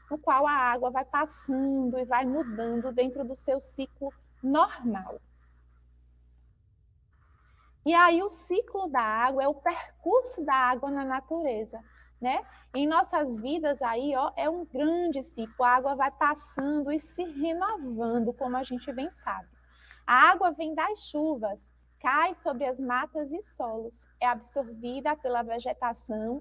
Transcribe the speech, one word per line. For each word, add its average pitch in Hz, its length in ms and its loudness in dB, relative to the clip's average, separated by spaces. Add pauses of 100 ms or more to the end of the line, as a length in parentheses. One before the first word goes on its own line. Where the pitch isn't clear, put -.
(100)
no 294 80 -6
qual 285 280 4
a 294 60 4
água 247 380 2
vai 262 140 -2
passando 269 960 -2
e 254 80 -2
vai 254 180 2
mudando 233 680 -2
dentro 254 300 0
do 254 140 -6
seu 277 240 -2
ciclo 277 500 -10 (320)
normal. 247 800 0 (2750)
E 302 80 4
aí, 339 300 8
o 403 80 -2
ciclo 381 580 -4
da 262 140 2
água 240 400 2
é 277 60 4
o 294 60 2
percurso 349 880 0
da 285 100 2
água 254 360 2
na 277 140 -4
natureza, 262 800 -4 (360)
né? 269 260 -2 (260)
Em 285 140 2
nossas 311 500 2
vidas 285 460 -2
aí, 247 340 -2
ó, 262 200 -2
é 285 120 -2
um 339 160 -4
grande 311 580 -2
ciclo. 226 420 -6
A 240 60 6
água 262 260 2
vai 277 160 2
passando 294 800 -2
e 311 80 0
se - 240 -8
renovando, 277 1080 -2
como 247 240 -4
a 262 60 -2
gente 254 300 -8
bem 269 180 -6
sabe. 196 380 -10 (580)
A 262 240 8
água 359 220 4
vem 311 220 -4
das 370 260 -2 (100)
chuvas, 277 640 -4 (260)
cai 302 340 2
sobre 285 300 -4
as 254 160 -2
matas 269 520 -4
e 370 100 -6
solos, 226 640 -8 (140)
é 247 60 0
absorvida 240 880 -4
pela 247 260 -2
vegetação 233 1000 -6